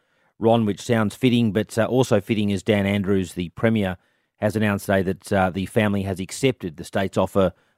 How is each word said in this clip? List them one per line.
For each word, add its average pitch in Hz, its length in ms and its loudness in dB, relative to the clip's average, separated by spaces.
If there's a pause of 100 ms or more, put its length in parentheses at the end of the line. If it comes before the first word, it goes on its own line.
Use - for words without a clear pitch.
(380)
Ron, 113 300 4
which 101 120 -4
sounds 110 360 -2
fitting, 120 360 2
but, 101 240 -2
uh, 110 100 2
also 117 360 2
fitting 104 300 0
is 98 100 -2
Dan 101 240 2
Andrews, 98 480 0
the 90 160 -6
Premier, 104 480 -2 (380)
has 104 200 -2
announced 107 300 0
today 98 160 2
that, 92 320 -4
uh, 95 160 2
the 90 160 -6
family 101 380 0
has 95 160 -4
accepted 92 580 -4
the 82 80 -12
state's 98 320 -4
offer 95 340 2 (260)